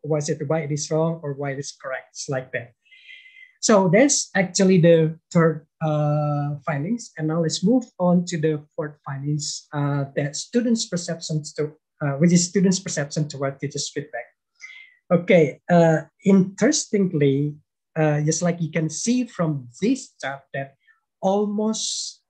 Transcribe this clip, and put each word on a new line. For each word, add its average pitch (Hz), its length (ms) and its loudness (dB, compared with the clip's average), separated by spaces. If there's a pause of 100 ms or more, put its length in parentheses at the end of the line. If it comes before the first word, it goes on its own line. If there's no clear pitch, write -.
was 147 260 -2
it, 165 180 -4
why 160 140 -2
it 147 120 -6
is 147 180 -6
wrong 165 320 -2
or 143 120 -8
why 139 180 -6
it 135 60 -8
is - 220 -12
correct?" 131 320 -10
It's - 160 -14
like 131 240 -6
that. 120 200 -10 (880)
So 190 320 4
that's 269 440 4
actually 185 420 4
the 160 400 6 (140)
third, 160 340 2 (160)
uh, 147 840 -2
findings. 170 540 -4
And 156 80 -4
now 160 160 0
let's 160 220 -2
move 240 200 4 (140)
on 180 280 4
to 175 120 -4
the 151 240 0 (140)
fourth 151 180 -8 (100)
findings, 147 680 -6
uh, 143 320 -2 (100)
that 147 220 -4
students' 233 500 -2
perceptions 160 680 -6
to, 151 180 -6 (280)
uh, 143 200 -2
which 170 120 6
is 175 140 4
students' 185 320 2
perception 147 480 -4
toward 139 320 -6
teachers' 143 320 -8
feedback. - 360 -10 (840)
Okay, 175 500 4 (100)
uh, 165 320 6 (220)
interestingly, 180 1300 2 (400)
uh, 151 240 2
just 156 220 -2
like 175 180 -2
you 156 100 -4
can 160 200 -2
see 247 340 -2
from 156 420 -4 (140)
this 254 400 -2
chart 135 220 -8 (120)
that 139 220 -8 (440)
almost 208 1080 -2